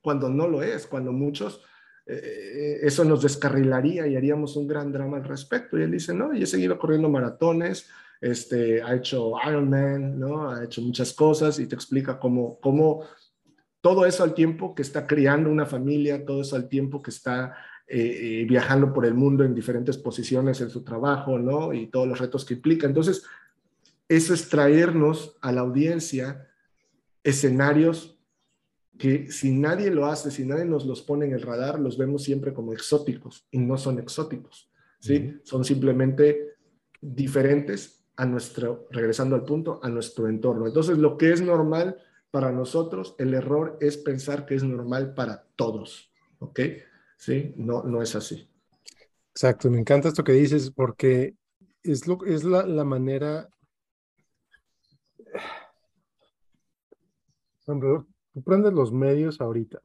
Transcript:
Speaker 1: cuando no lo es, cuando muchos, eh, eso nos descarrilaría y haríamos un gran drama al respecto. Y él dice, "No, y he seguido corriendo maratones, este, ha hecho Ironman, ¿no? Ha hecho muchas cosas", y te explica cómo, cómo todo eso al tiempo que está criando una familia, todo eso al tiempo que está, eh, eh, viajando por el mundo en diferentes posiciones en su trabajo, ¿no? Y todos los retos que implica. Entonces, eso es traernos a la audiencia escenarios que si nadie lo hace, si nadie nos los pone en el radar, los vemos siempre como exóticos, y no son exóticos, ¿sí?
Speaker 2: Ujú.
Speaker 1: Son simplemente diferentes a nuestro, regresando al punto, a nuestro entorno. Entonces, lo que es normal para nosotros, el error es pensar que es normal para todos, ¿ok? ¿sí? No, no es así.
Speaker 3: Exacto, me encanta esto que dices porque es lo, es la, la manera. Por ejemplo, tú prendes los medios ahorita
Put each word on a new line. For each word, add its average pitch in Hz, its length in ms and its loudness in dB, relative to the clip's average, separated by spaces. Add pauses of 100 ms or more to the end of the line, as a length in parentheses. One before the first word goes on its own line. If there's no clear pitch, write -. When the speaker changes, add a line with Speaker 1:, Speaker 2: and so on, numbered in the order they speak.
Speaker 1:
cuando 139 280 0
no 147 200 2
lo 151 120 0
es, 113 280 -4
cuando 127 240 -6
muchos, 139 500 -4 (420)
eh, 139 760 -8
eso 147 220 4
nos 151 180 4
descarrilaría 139 840 2
y 135 80 0
haríamos 143 400 0
un 147 100 -4
gran 147 240 -4
drama 139 280 -6
al 131 60 -10
respecto. 139 540 -6
Y 160 40 2
él 160 100 0
dice, 170 200 -4
"No, 262 220 -2
y 220 80 0
he 180 40 -2
seguido 180 320 0
corriendo 156 300 2
maratones, 165 800 0 (320)
este, 120 600 0
ha 120 120 -2
hecho 123 400 -2 (120)
Ironman, 139 720 0
¿no? 143 320 -6
Ha 120 140 -8
hecho 117 180 -8
muchas 123 300 -4
cosas", 151 460 4
y 127 80 -2
te - 80 -6
explica 135 440 -4
cómo, 123 420 -2
cómo 156 440 2 (760)
todo 185 260 6
eso 180 180 4
al 160 100 2
tiempo 160 400 0
que 147 80 -4
está 139 240 -6
criando 147 440 4
una 151 160 2
familia, 143 580 -2
todo 139 160 -4
eso 139 160 -6
al 123 120 -4
tiempo 139 340 -2
que 123 80 -12
está, 127 440 -6 (320)
eh, 117 560 -2
eh, 117 60 -2
viajando 131 440 4
por 131 120 2
el 117 100 4
mundo 139 300 4
en 127 100 2
diferentes 120 440 -2
posiciones 127 640 -2
en 117 100 -6
su 120 120 -10
trabajo, 135 560 -2
¿no? 143 340 -2
Y 117 160 -6
todos 127 200 0
los 117 100 -4
retos 127 260 -4
que 123 100 -4
implica. 156 320 2
Entonces, 160 380 0 (840)
eso 165 260 4
es 170 140 -4
traernos 156 920 4
a 131 120 -2
la 127 80 0
audiencia 139 880 -2 (760)
escenarios 143 960 2 (800)
que 135 340 0
si - 180 -2
nadie 160 400 2
lo 147 160 2
hace, 151 240 -4
si 135 160 -6
nadie 151 180 -2
nos 151 220 -2
los 127 160 -6
pone 147 240 -2
en 139 60 -2
el 120 100 -4
radar, 131 380 -4
los 123 180 -2
vemos 139 240 -2
siempre 139 320 -4
como 113 180 -8
exóticos, 131 800 -4
y 135 80 -4
no 127 180 0
son 135 220 -4
exóticos, - 720 -10 (300)
¿sí? 143 160 2
Speaker 2:
Ujú. 139 260 -4
Speaker 1:
Son 131 220 -4
simplemente 135 880 2 (460)
diferentes 139 1040 0 (120)
a 131 100 -2
nuestro, 120 640 -6
regresando 120 440 0
al 123 100 0
punto, 156 380 -4
a 127 60 -6
nuestro 113 400 -4
entorno. 110 380 0
Entonces, 156 320 2
lo 151 200 4
que 165 140 6
es 170 100 2
normal 170 560 0 (320)
para 131 220 -2
nosotros, 165 680 -4
el 131 160 0
error 143 460 -2
es 147 180 0
pensar 143 480 -6
que 139 80 -4
es 135 80 0
normal 131 520 -4
para 117 300 -6 (120)
todos, 110 560 -6 (260)
¿ok? - 220 -8 (640)
¿sí? 139 340 -4
No, 117 280 -4
no 117 180 -4
es 110 140 -6
así. - 320 -12 (840)
Speaker 3:
Exacto, 127 380 2
me 120 80 2
encanta 143 300 4
esto 156 160 -2
que 135 80 4
dices 135 400 4
porque 131 640 0 (480)
es 147 240 -2
lo, 180 180 -2
es 165 160 0
la, 185 240 2
la 151 180 0
manera. 135 640 -2 (4000)
Por 147 100 -6
ejemplo, 135 320 0 (280)
tú 135 80 -12
prendes 202 300 4
los 131 200 2
medios 143 480 0
ahorita 117 440 -4